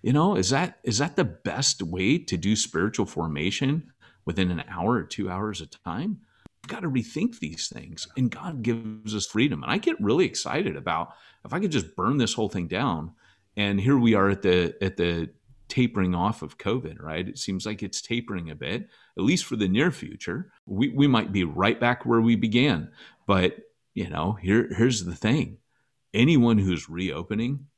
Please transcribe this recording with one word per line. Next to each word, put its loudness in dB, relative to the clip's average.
You 2
know, 6
is 2
that, 0
is -2
that -2
the 2
best -2
way 0
to -4
do 2
spiritual 0
formation -2
within 0
an -4
hour 0
or -2
two -6
hours -6
of -14
time? -6
We've -12
gotta -6
rethink -2
these -8
things, -14
and 2
God -8
gives -4
us -4
freedom. 0
And -6
I 0
get -2
really 4
excited -4
about -4
if -10
I -2
could 0
just -2
burn 0
this 0
whole -2
thing -4
down. -2
And 0
here 4
we 6
are 6
at -2
the, 4
at -2
the 0
tapering 2
off -2
of -14
covid, -6
right? -6
It -12
seems -6
like -8
it's -8
tapering -6
a -12
bit, -6
at -2
least 2
for -6
the 0
near 2
future. -10
We, 0
we 4
might 2
be 2
right 0
back 0
where 4
we 6
began. 2
But, 4
you -4
know, -2
here, 2
here's 2
the -6
thing. 0
Anyone 6
who's 0
reopening -4